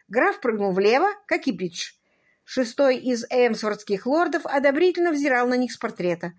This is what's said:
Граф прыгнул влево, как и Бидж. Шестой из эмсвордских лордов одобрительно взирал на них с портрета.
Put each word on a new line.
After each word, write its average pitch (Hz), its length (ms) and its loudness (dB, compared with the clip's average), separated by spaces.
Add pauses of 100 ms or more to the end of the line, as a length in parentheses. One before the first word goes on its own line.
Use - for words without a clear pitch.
Граф 294 340 0
прыгнул 202 300 0
влево, 226 380 4 (160)
как 320 220 -2
и 254 40 2
Бидж. 175 420 -8 (500)
Шестой 262 540 0
из 233 320 -4
эмсвордских 220 760 0
лордов 320 400 0
одобрительно 330 680 2
взирал 269 360 0
на 247 80 0
них 247 160 -2
с - 60 -14
портрета. 175 600 -4